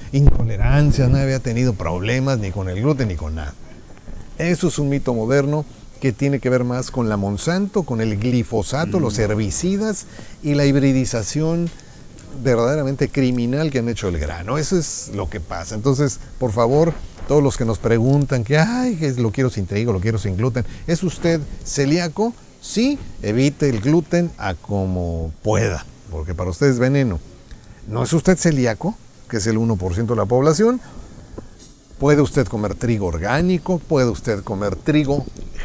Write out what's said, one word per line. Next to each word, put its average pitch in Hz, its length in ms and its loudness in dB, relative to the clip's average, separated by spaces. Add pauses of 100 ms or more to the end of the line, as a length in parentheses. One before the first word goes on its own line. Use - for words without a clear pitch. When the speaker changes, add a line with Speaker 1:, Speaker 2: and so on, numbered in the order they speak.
(120)
Speaker 1:
intolerancias, 135 960 6
nadie 135 160 4
había 135 140 0
tenido 120 360 0
problemas 110 640 -2
ni 98 100 -4
con 95 180 -4
el 92 140 -4
gluten 131 280 2
ni 87 60 -4
con 78 200 -6
nada. 78 180 -8 (880)
Eso 170 300 0
es - 100 -4
un 143 100 2
mito 135 240 0
moderno 139 520 2 (360)
que 131 100 2
tiene 135 280 0
que 127 100 -2
ver 123 140 2
más 123 260 -2
con 117 200 -2
la 104 80 0
Monsanto, 165 680 -2
con 113 180 -2
el 107 180 0
glifosato, 123 760 0
Speaker 2:
Mm. 165 60 2
Speaker 1:
los 107 160 -2
herbicidas 117 880 -2 (340)
y 147 140 0
la 143 100 4
hibridización 139 1040 2 (760)
verdaderamente 131 640 2
criminal 127 600 0
que 135 100 0
han 117 100 -2
hecho 104 180 -4
el 87 100 -2
grano. 85 400 -4
Eso 156 220 0
es - 340 -6
lo 101 160 -4
que 104 100 -8
pasa. 85 360 -8
Entonces, 131 440 0 (200)
por 123 120 0
favor, 135 400 4 (380)
todos 147 120 4
los 135 160 2
que 123 80 0
nos 110 140 0
preguntan 123 640 2
que, 143 160 2
"Ay, 240 380 0
que 151 160 0
lo 117 180 0
quiero 127 180 2
sin 98 160 -4
trigo, 107 280 0
lo 92 80 0
quiero 110 180 0
sin 95 180 -2
gluten", 120 260 0 (220)
¿es 165 160 0
usted 165 380 0 (240)
celíaco? 175 680 0 (280)
Sí, 269 380 0 (240)
evite 139 460 2
el 113 100 0
gluten 165 580 2
a 98 160 -4
como 87 800 -2 (120)
pueda, 104 420 0 (260)
porque 80 240 -6
para 90 160 -2
usted 143 160 2
es 127 100 4
veneno. 127 420 2 (680)
¿No 113 160 -2
es - 100 -2
usted 165 240 4
celíaco, 143 580 0 (340)
que 117 80 -4
es 101 100 -2
el 110 100 2
uno 113 200 2
por 92 180 -2
ciento 113 180 0
de 110 60 0
la 101 60 2
población? 156 560 4 (1160)
Puede 147 220 4
usted 131 260 2
comer 104 280 -4
trigo 110 320 0
orgánico, 151 720 0
puede 127 300 2
usted 104 340 -4
comer 101 320 -2
trigo 143 500 0 (400)